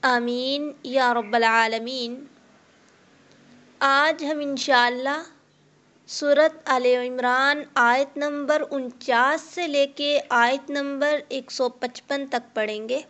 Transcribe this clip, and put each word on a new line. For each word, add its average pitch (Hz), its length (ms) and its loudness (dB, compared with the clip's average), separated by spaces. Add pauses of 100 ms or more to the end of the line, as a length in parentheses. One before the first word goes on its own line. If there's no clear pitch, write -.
آمین 254 680 -2 (100)
یا 254 320 2
رب 220 200 -4
العالمین۔ 233 880 0 (1500)
آج 294 460 2
ہم 302 140 -4
انشاءاللہ 269 840 0 (840)
سورۃ 302 580 2
آل 254 220 2
عمران 254 760 2 (120)
آیت 262 420 2
نمبر 294 540 -2
انچاس 254 680 0
سے 349 260 -8
لے 285 200 2
کے 285 420 -2
آیت 254 420 2
نمبر 285 460 -2 (120)
ایک 262 240 -10
سو 254 160 -2
پچپن 254 580 -8
تک 254 280 -8
پڑھیں 214 340 -4
گے۔ 262 220 -4